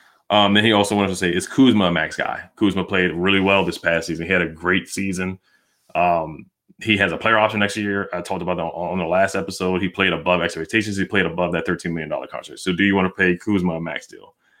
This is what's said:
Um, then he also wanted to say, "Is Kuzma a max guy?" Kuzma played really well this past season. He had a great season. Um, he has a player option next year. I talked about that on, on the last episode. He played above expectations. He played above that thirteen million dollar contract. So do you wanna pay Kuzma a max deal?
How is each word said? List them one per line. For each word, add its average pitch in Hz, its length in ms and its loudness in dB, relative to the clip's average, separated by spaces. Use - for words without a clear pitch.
Um, 101 240 4
then 107 100 4
he 113 80 4
also 104 240 4
wanted 101 120 2
to 92 80 -4
say, 87 160 0
"Is 92 140 -2
Kuzma 117 380 4
a 87 80 2
max 80 240 -2
guy?" - 400 -6
Kuzma 95 260 0
played 90 300 0
really 95 280 2
well 98 220 4
this 85 160 -4
past 82 280 -2
season. 82 200 -6
He 95 60 0
had 90 100 2
a 82 60 -2
great 87 400 -2
season. 95 500 -6
Um, 82 520 -2
he 110 140 2
has 98 160 2
a - 60 -6
player 110 200 2
option 107 220 2
next 101 160 0
year. 101 360 -4
I 87 100 -6
talked 92 200 -6
about 87 140 -4
that 85 60 -4
on, 82 300 -6
on 92 60 -2
the 87 60 -2
last 92 320 2
episode. 92 460 -2
He 92 60 0
played 92 260 0
above 87 260 0
expectations. 95 560 -2
He 95 80 0
played 95 220 0
above 85 260 -2
that 82 140 -2
thirteen 85 260 -4
million 80 160 -6
dollar 67 180 -6
contract. - 340 -12
So 95 120 -2
do 90 120 2
you 98 120 4
wanna 92 140 2
pay 90 260 2
Kuzma 90 380 0
a 80 60 -6
max 80 260 -8
deal? 50 280 -20